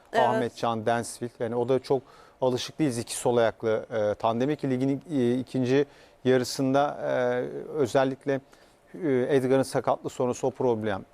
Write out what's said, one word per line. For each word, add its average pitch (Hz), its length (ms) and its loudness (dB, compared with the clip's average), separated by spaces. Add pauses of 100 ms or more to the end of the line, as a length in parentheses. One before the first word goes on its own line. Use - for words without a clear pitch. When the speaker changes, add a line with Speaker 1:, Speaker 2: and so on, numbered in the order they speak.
(140)
Speaker 1:
Evet. - 140 2
Speaker 2:
Ahmet 120 280 0
Can, 113 300 -2
Densville. 117 540 -2
Yani 117 160 -4
o 120 140 0
da 131 100 4
çok 131 220 0 (400)
alışık 127 380 -2
değiliz 135 180 0
iki - 180 -6
sol 120 220 0
ayaklı, 113 540 2
e, 104 240 0
tandemi 120 400 0
ki 143 140 -4
ligin, 135 320 -2 (100)
e, 123 280 2
ikinci 131 460 0 (380)
yarısında, 131 800 2
e, 143 80 -2 (600)
özellikle, 135 600 0 (680)
e, 131 260 2
Edgar'ın 131 340 4
sakatlığı 131 460 -2
sonrası 127 380 -2
o 123 40 0
problem 113 640 -2